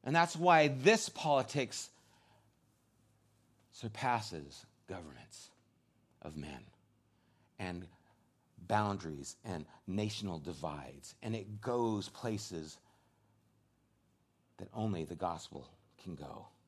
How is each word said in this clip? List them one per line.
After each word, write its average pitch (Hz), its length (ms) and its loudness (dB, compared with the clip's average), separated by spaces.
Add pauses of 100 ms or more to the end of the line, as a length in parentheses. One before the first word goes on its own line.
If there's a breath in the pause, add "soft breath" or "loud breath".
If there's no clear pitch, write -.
And 135 100 0
that's 170 220 6
why 160 320 10
this 139 400 6
politics 143 800 0 (1800 soft breath)
surpasses 107 960 -4 (200)
governments 78 640 -14 (720)
of 76 160 -12
men 71 280 -10 (960 soft breath)
and 90 300 -6 (800 soft breath)
boundaries 82 760 0
and 87 220 -6 (220 loud breath)
national 104 500 -2
divides, 73 840 -8
and 113 140 -4
it 104 260 -8
goes 117 480 0
places 92 680 -6 (1800 soft breath)
that 95 140 -10
only 101 320 0
the 82 120 -8
gospel 82 520 -6 (340)
can 90 120 -10
go. - 320 -12 (220)